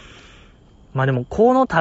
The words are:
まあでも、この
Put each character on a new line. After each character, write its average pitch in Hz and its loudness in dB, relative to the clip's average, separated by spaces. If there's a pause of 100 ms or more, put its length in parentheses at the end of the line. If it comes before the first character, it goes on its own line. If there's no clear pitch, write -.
(920)
ま 131 -4
あ - -2
で 135 -2
も、 123 -4
こ 240 2
の 262 2 (140)